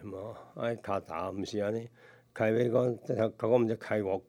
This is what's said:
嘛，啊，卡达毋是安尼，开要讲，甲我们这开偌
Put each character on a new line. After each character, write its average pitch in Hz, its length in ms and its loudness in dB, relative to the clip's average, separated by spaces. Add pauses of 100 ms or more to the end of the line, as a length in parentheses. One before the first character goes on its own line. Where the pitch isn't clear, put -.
嘛， 101 320 -10 (180)
啊， 117 220 -2
卡 101 240 -2
达 85 320 -6
毋 95 120 -4
是 104 140 -6
安 104 160 0
尼， 117 160 -6 (420)
开 110 200 2
要 120 180 4
讲， 117 680 0
甲 113 120 -2
我 120 100 6
们 117 100 4
这 113 80 0
开 107 260 -2
偌 95 280 -2